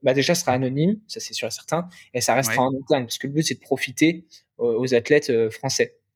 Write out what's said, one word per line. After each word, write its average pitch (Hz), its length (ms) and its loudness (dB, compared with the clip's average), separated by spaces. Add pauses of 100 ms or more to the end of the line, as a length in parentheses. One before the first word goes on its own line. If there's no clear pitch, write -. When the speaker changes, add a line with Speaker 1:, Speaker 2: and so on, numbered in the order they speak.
Speaker 1:
bah 131 100 4
déjà, 139 220 2
ça 175 60 0
sera 131 120 0
anonyme, 139 540 0
ça - 120 -14
c'est - 140 -12
sûr 113 140 -6
et 113 40 -10
certain, 175 380 -6 (240)
et 123 80 -4
ça 117 140 2
restera 123 260 2
Speaker 2:
Ouais. 131 140 2
Speaker 1:
en 135 40 -6
interne, 139 260 0
parce - 120 -8
que 131 100 -8
le 139 60 -6
but, 156 100 2
c'est 135 120 -2
de - 40 -12
profiter, 156 680 -4 (340)
euh, 117 180 0
aux 127 160 0
athlètes, 147 380 2
euh, 113 180 2
français. - 480 -4 (180)